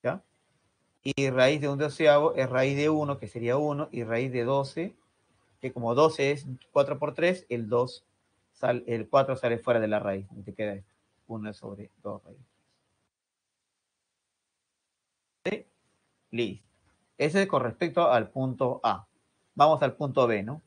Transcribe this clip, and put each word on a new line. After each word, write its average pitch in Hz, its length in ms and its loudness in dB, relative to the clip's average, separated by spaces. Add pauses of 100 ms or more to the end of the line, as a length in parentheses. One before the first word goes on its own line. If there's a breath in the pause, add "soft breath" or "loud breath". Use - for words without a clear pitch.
¿Ya? - 200 -4 (800)
Y 139 280 0
raíz 131 300 4
de 143 80 -2
un 139 100 -2
doceavo 151 560 4
es 131 160 0
raíz 131 260 2
de 147 140 2
uno, 147 280 -2
que 107 100 -12
sería 120 280 -2
uno, 147 360 -2
y 117 120 -6
raíz 117 280 -2
de 120 120 -2
doce, 139 520 -2 (640)
que 131 120 -8
como 120 220 -2
doce 143 380 4
es 139 140 -8 (240)
cuatro 139 280 2
por 143 160 -6
tres, 180 340 0
el 117 200 -6
dos 123 360 -2 (480)
sal-, 120 340 -2
el 113 220 -4
cuatro 135 280 2
sale 117 220 -2
fuera 117 220 0
de 107 80 -2
la 107 120 0
raíz, 98 260 -6 (100)
y 104 60 -18
te 98 120 -16
queda 104 200 -6
esto, 98 180 -18 (340)
uno 107 280 -10
sobre 101 360 -16 (120)
dos 101 220 -12
raíz. 107 160 -20 (3000)
¿Sí? 214 200 -6 (640)
Listo. 113 380 -6 (480)
Ese 156 260 0
es 196 60 0
con 139 140 2
respecto 160 480 0
al 113 180 2
punto 131 540 -2
A. 101 240 -2 (480)
Vamos 147 280 6
al 131 140 0
punto 135 300 0
B, 107 160 0
¿no? 135 240 -10